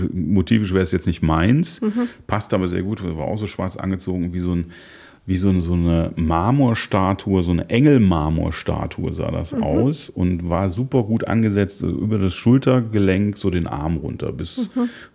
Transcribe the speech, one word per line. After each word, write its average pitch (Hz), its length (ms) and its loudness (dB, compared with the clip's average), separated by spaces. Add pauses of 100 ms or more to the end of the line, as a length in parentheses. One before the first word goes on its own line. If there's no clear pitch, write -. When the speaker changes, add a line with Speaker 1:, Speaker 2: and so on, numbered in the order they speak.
(120)
Speaker 1:
motivisch 92 600 0
wäre 95 80 4
es 90 100 -2
jetzt 90 140 -2
nicht 87 160 -2
meins, 90 580 2
Speaker 2:
Mhm. 233 280 -2 (180)
Speaker 1:
passt - 260 -4
aber - 160 0
sehr 90 140 -2
gut, 101 200 -6
war 80 220 -4
auch - 140 -4
so 104 80 -4
schwarz 92 320 -6
angezogen, 92 560 -4
wie 90 60 -4
so 90 140 -2
ein, 85 120 -2 (600)
wie 92 120 0
so 95 100 2
ein, 92 140 4
so 82 100 -2
eine 85 440 2
Marmorstatue, 98 1300 2
so 87 80 0
eine 85 200 0
Engel-Marmorstatue 82 1400 2
sah - 180 -6
das 82 240 -6
Speaker 2:
Mhm. 226 80 -2
Speaker 1:
aus 139 460 0
und 90 400 -2
war 92 220 0
super 123 320 0
gut 110 240 -2
angesetzt, 101 520 0
so 87 100 -2
über 101 300 -2
das 95 160 0
Schultergelenk, 107 1040 2
so 98 140 -2
den 85 160 0
Arm 82 300 -4
runter, - 360 -6
bis 202 420 -6
Speaker 2:
Mhm. 240 140 -2 (260)